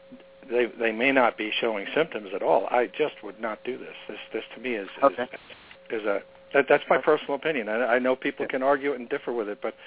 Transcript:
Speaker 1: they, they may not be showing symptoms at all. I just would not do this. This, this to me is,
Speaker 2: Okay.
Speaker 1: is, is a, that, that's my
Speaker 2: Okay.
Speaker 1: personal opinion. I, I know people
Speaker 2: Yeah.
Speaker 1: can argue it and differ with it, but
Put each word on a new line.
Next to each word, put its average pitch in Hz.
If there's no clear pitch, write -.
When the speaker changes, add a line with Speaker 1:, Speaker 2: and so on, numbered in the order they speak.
Speaker 1:
they, 120
they 113
may 123
not 123
be 107
showing 107
symptoms 110
at -
all. 127
I 120
just -
would 104
not 110
do 127
this. -
This, 104
this 113
to 117
me 123
is, 98
Speaker 2:
Okay. 135
Speaker 1:
is, 113
is 107
a, 101
that, 139
that's 143
my 175
Speaker 2:
Okay. -
Speaker 1:
personal 147
opinion. 135
I, 117
I 127
know 127
people 143
Speaker 2:
Yeah. -
Speaker 1:
can 131
argue 139
it 123
and 120
differ 139
with 113
it, 101
but 113